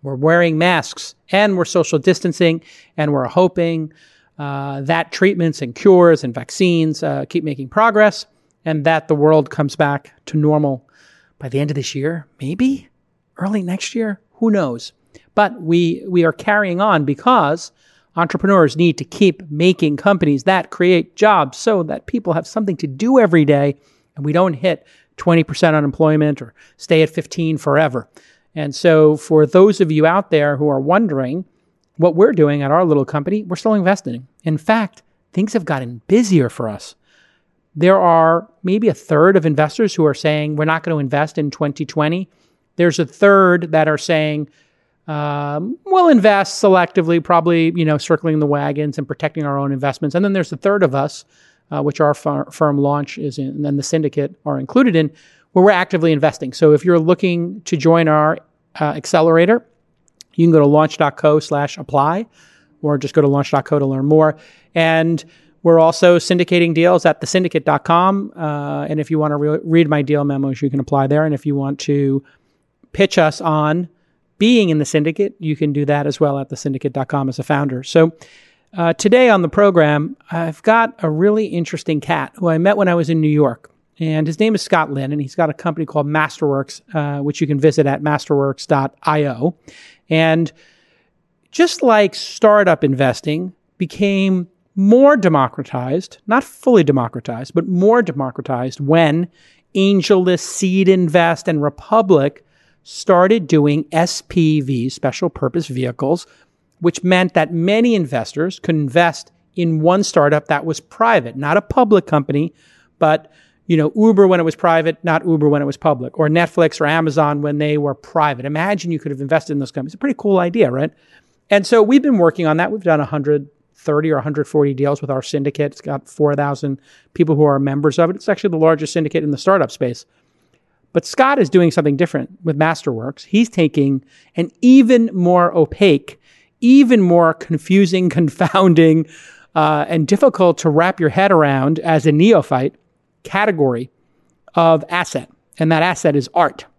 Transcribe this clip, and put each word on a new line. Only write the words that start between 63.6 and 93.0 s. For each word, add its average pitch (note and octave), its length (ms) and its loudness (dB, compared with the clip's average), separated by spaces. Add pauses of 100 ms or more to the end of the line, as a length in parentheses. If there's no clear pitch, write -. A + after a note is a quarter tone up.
co D3 140 -2
to C#3 60 -2
learn C3+ 200 -4
more. D3+ 320 2 (380)
And E3 480 0 (400)
we're E3 160 4
also E3 400 4
syndicating F3 540 0
deals E3+ 320 2
at D#3 140 0
the D3+ 80 -10
syndicate F3+ 380 -2
dot D3 180 -2
com. F#3+ 540 0
Uh, D3 500 -6
and D3+ 120 -4
if D3 100 -6
you D#3+ 80 -2
wanna D3+ 200 -2
re-, D3+ 260 -2
read D#3+ 260 2
my D3 140 0
deal C#3+ 200 -2
memos, C#3 380 -4
you C#3+ 80 -2
can C#3 100 -4
apply C3+ 280 -2
there. D3+ 180 0
And D3+ 80 -2
if C#3 140 -6
you C#3+ 80 -4
want C#3 240 -6
to C#3 440 -2 (720)
pitch G3 240 0
us D#3+ 240 0
on D#3 480 -2 (480)
being G#3+ 320 2
in D#3 80 0
the D3 80 -2
syndicate, D#3+ 540 -2
you D#3 180 -4
can D3 160 -2
do C#3+ 100 -2
that C#3+ 240 -2
as C#3+ 140 -4
well C#3+ 180 0
at C3+ 80 -10
the - 80 -12
syndicate C3+ 380 -6
dot C3+ 160 -6
com C#3 180 -2
as B2+ 120 -8
a B2+ 40 -6
founder. C#3 400 -4
So, D#3+ 300 2 (640)
uh, E3+ 160 0
today A#3+ 360 2
on G3 120 2
the E3 80 -2
program, E3 640 2 (160)
I've E3 320 -8
got A3+ 360 0
a E3 100 -4
really G3+ 380 0
interesting E3 520 -6
cat D3+ 360 -4
who F3 120 -4
I D#3+ 100 0
met G3 200 2
when G3+ 100 0
I F3 80 0
was D#3+ 140 -2
in E3 100 0
New D#3 80 0
York. D3 420 -2 (300)
And D#3 260 -2
his D#3+ 140 -8
name A3 160 0
is F#3 60 -4
Scott D#3 320 -2
Lin, C3+ 180 -6
and D3 100 -4
he's C3+ 140 -10
got D#3+ 140 0
a D3 40 -6
company D#3+ 320 -6
called D3 220 -4
Masterworks, D3 720 -4 (160)
uh, C#3+ 260 -4
which C#3+ 200 -6
you D3+ 60 -2
can C#3+ 120 -2
visit D3+ 260 2
at C#3 160 -2
masterworks C#3+ 640 -2
dot C#3 380 -2
I D3+ 220 0
O. C3 300 -4 (540)
And D#3+ 400 0 (1000)
just - 320 -2
like G#3+ 320 2
startup G#3 680 2
investing D3 680 -2 (260)